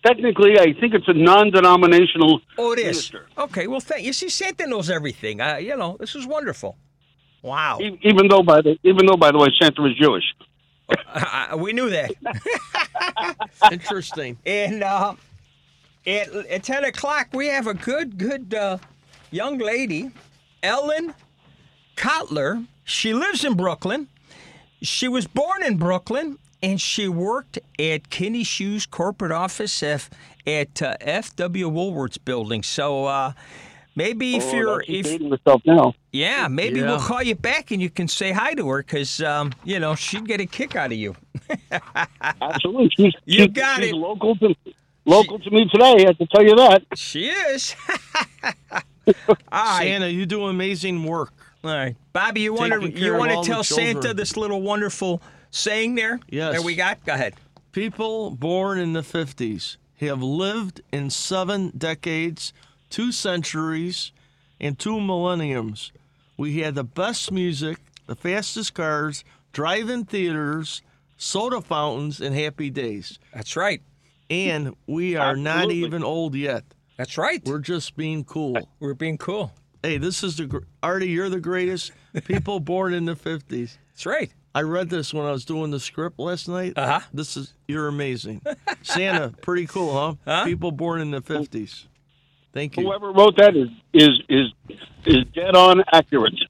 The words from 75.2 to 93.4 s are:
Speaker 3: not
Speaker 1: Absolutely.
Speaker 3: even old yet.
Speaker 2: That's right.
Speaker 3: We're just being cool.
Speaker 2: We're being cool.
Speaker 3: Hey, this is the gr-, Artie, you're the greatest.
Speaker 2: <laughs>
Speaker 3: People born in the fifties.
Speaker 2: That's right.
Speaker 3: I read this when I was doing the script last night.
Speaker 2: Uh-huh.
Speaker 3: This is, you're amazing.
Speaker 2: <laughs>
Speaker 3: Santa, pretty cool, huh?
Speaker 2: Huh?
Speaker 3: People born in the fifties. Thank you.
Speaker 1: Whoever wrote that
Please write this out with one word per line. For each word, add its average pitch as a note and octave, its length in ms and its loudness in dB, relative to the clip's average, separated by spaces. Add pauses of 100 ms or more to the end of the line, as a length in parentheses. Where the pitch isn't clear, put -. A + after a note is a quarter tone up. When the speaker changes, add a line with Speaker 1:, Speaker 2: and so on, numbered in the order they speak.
Speaker 3:
not D#3 300 -2
Speaker 1:
Absolutely. E3+ 220 -2
Speaker 3:
even D#3+ 180 -6
old D#3 320 -6
yet. C#3 260 -6 (340)
Speaker 2:
That's - 220 -10
right. C#4+ 260 -2
Speaker 3:
We're C#3 140 -6
just D#3 380 -8
being D#3 260 -8
cool. C#3 460 -8 (100)
Speaker 2:
We're C#3 160 -8
being D#3 240 -8
cool. F#3 340 -8 (300)
Speaker 3:
Hey, D#3 160 -4
this F3 240 -6
is F3 140 -6
the D#3+ 100 -8
gr-, C3+ 120 -8 (240)
Artie, F#3 260 -4
you're F3+ 200 -4
the F#3 120 -6
greatest. F3+ 500 -6 (180)
Speaker 2:
<laughs> - 160 -10
Speaker 3:
People G3 360 -4
born F3+ 340 -4
in F3 100 -4
the E3 120 -6
fifties. C3+ 600 -10 (140)
Speaker 2:
That's - 140 -14
right. A#3+ 240 -4 (240)
Speaker 3:
I D3 80 -2
read E3 280 -4
this E3 240 -6
when D3+ 120 -6
I D3 60 -4
was C3 120 -8
doing D#3 280 -6
the C#3 80 -6
script - 400 -10
last F3 280 -8
night. F3+ 280 -8
Speaker 2:
Uh-huh. C#3 240 -2 (120)
Speaker 3:
This D3 240 -10
is, C#3 160 -14 (160)
you're D3+ 200 -4
amazing. C3 540 -8 (200)
Speaker 2:
<laughs> - 200 -8
Speaker 3:
Santa, F3+ 580 -4
pretty F3+ 260 -4
cool, E3+ 260 -4
huh? D3 220 -2 (100)
Speaker 2:
Huh? E3+ 200 -2
Speaker 3:
People F3 280 -4
born E3 280 -6
in D3+ 120 -6
the C3+ 80 -6
fifties. C3+ 640 -10 (680)
Thank C#3+ 240 -8
you. F3+ 100 -2
Speaker 1:
Whoever G3 260 -6
wrote G3 240 8
that G3+ 200 10